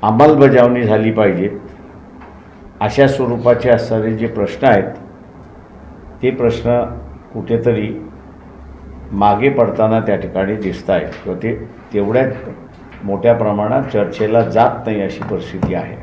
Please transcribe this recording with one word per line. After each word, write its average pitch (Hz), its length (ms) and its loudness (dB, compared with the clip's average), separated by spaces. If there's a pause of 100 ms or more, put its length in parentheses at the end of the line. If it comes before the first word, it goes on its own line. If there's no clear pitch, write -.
अंमलबजावणी 123 800 6
झाली 110 280 2
पाहिजे, 101 460 0 (1200)
अशा 120 280 2
स्वरूपाचे 120 640 2
असणारे 110 440 2
जे 110 140 -4
प्रश्न 104 400 -2
आहेत, 101 260 2 (1300)
ते 123 80 2
प्रश्न 120 520 0 (500)
कुठेतरी 110 760 -2 (1040)
मागे 104 380 2
पडताना 110 500 2
त्या 101 160 -2
ठिकाणी 95 400 -4
दिसत 95 340 -6
आहेत 85 240 0 (100)
किंवा 92 200 -6
ते 113 120 -2 (380)
तेवढ्या 110 360 0 (760)
मोठ्या 101 320 2
प्रमाणात 107 480 0
चर्चेला 107 580 0
जात - 440 0
नाही 107 160 -2
अशी 92 220 -6
परिस्थिती 92 500 -6
आहे. 82 300 -6